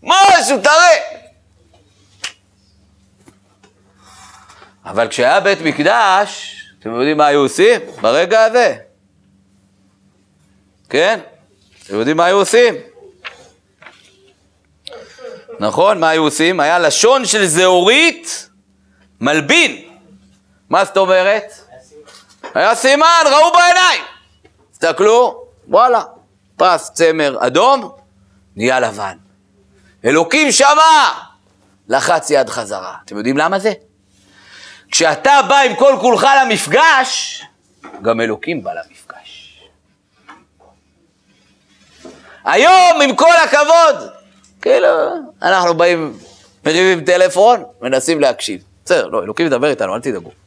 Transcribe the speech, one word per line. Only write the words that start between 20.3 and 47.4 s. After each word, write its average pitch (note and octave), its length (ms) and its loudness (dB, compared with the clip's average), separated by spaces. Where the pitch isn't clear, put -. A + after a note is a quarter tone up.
מה F#3+ 140 0
זאת F#3+ 120 -6
אומרת? F#3+ 560 0
היה G3+ 200 0
סימן, D#4 520 2
ראו D#4 260 4
בעיניים. F4 500 2
הסתכלו, G#3+ 720 0
וואלה, A#3 340 2
פס E3+ 380 -2
צמר D#3+ 460 -2
אדום, G3+ 500 0
נהיה B2+ 240 -2
לבן. G#2 360 -8
אלוקים F#3 480 0
שמע, D4 580 2
לחץ D3+ 420 -2
יד C#3 180 0
חזרה. G2 460 -10
אתם - 120 -16
יודעים B2 220 -4
למה E3 200 -2
זה? G3+ 140 -4
כשאתה G#3+ 580 2
בא C#4 100 2
עם B3+ 180 0
כל C4+ 240 4
כולך B3 260 2
למפגש, B3+ 1000 -2
גם A2+ 180 -2
אלוקים A2+ 440 -6
בא F#2 80 -10
למפגש. - 880 -20
היום, E4 580 4
עם C4 140 0
כל E4 280 4
הכבוד, D4 680 2
כאילו, - 260 0
אנחנו F3+ 320 0
באים, E3 440 -2
מרימים E3+ 400 0
טלפון, F#3 600 2